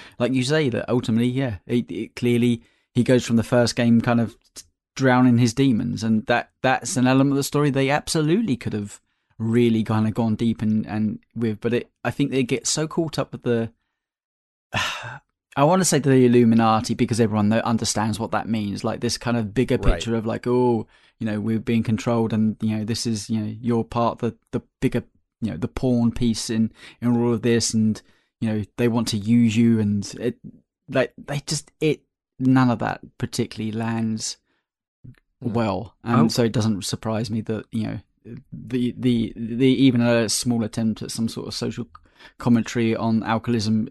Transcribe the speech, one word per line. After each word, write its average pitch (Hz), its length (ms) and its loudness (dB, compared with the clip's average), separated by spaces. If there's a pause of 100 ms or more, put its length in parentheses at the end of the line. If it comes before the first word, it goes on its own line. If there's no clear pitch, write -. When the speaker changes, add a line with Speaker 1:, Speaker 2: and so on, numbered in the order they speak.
(180)
Speaker 1:
like 123 160 0
you 127 80 0
say, 147 260 0
that 110 220 -4
ultimately, 117 380 2
yeah, 123 280 -4 (100)
it, 120 240 -2
it 92 260 -10
clearly 120 460 2 (320)
he 123 80 2
goes 123 220 4
from 117 120 0
the 113 60 4
first 120 340 2
game 117 240 4
kind 117 200 0
of 110 160 -4 (180)
t-, - 100 -20 (320)
drowning 127 420 4
his 120 160 2
demons, 101 480 0
and 110 240 0
that, - 240 0 (120)
that's 131 340 0
an 127 100 2
element 135 260 4
of 139 40 0
the 139 60 0
story 147 280 0
they 135 200 0
absolutely 156 640 0
could - 160 -6
have 104 280 -8 (380)
really 113 440 2
kind 110 240 0
of 110 80 -2
gone 113 220 0
deep 113 260 -2
and, 107 240 0
and 107 320 -4 (160)
with, 113 260 -4
but 117 140 -2
it, - 160 -4 (140)
I 123 60 -4
think 139 200 -2
they 131 140 0
get - 220 -4
so 156 220 -4
caught 160 300 -4
up 131 140 -6
with 123 100 -14
the, 113 300 -2 (1000)
<sighs> - 0 - (840)
I 139 60 2
wanna 180 220 4
say - 160 2
the 131 260 6
Illuminati, 113 680 4
because 113 260 0
everyone 107 280 2
kno-, 113 120 2
understands 110 580 -2
what 110 140 -6
that 107 160 -4
means, 104 340 -4
like, 110 180 -4
this 117 180 -4
kind 120 180 -2
of 107 180 -4
bigger 127 220 0
Speaker 2:
Right. - 180 2
Speaker 1:
picture 113 220 -4
of, 110 100 -4
like, 110 220 -6
"Oh, 123 380 2 (340)
you 110 60 -6
know, 104 140 -4
we're 110 200 -2
being 113 240 0
controlled, 113 480 0
and, 110 280 0
you 110 160 -2
know, 107 80 -6
this 110 220 -4
is, 110 240 -4
you 110 100 -2
know, 107 200 -6
you're 117 240 0
part 117 300 -2
of 113 160 -4
the, - 280 -10
the - 60 -10 (160)
bigger, 123 240 -2 (360)
you 107 120 -4
know, - 40 -10
the 113 120 -6
pawn 120 420 0
piece 117 400 -2
in, 110 220 0 (280)
in 120 160 0
all 120 160 0
of 113 100 -4
this, 117 300 0
and, 110 300 0 (380)
you 113 80 -4
know, 107 160 -4 (140)
they 120 100 2
want 113 200 -2
to 117 80 -4
use 113 400 2
you," 117 220 4
and 104 400 0
it, 120 200 -6 (500)
like, 131 300 -2
they 143 280 -8
just, - 240 -6 (100)
it, 156 220 0 (380)
none 131 300 4
of 110 100 -2
that 107 200 -4 (180)
particularly 110 540 -6
lands 113 680 -4 (1040)
Speaker 2:
Hmm. 117 100 -4
Speaker 1:
well, 104 500 -4
and 117 200 2
Speaker 3:
Oh. 113 60 4
Speaker 1:
so 120 160 0
it 110 80 0
doesn't 104 320 0
surprise 110 460 -4
me 113 120 -4
that, 107 280 -8
you 110 140 -4
know, 110 160 -8 (520)
the, 123 460 -4
the, 120 380 0
the, 117 320 0
even 123 320 4
a 117 280 2
small 117 360 -2
attempt 110 380 -2
at - 100 -10
some 113 160 -2
sort - 180 -8
of 107 80 -12
social 117 320 -6 (520)
commentary 113 580 0
on 113 260 0
alcoholism 110 680 -2